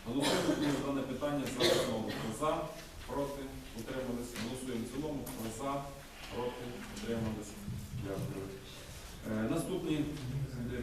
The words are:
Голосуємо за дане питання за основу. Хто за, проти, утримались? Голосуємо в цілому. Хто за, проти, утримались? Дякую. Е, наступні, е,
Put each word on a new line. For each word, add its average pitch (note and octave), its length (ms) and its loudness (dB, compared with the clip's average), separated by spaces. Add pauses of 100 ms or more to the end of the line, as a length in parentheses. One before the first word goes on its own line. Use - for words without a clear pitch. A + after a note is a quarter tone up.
Голосуємо - 680 4
за - 80 0
дане C#3 160 2 (100)
питання C#3+ 320 2 (100)
за B2 60 -2 (160)
основу. A2+ 300 2 (100)
Хто A2+ 120 -2 (120)
за, D3+ 120 6 (560)
проти, C#3 340 0 (380)
утримались? A#2+ 520 -2 (120)
Голосуємо B2 400 -2
в - 80 -4
цілому. C#3+ 280 -2 (100)
Хто A2 140 -4 (160)
за, - 120 0 (600)
проти, A#2+ 320 -2 (320)
утримались? A2 560 0 (540)
Дякую. - 380 -2 (840)
Е, A2 240 4
наступні, E3 420 2 (800)
е, A#2+ 60 0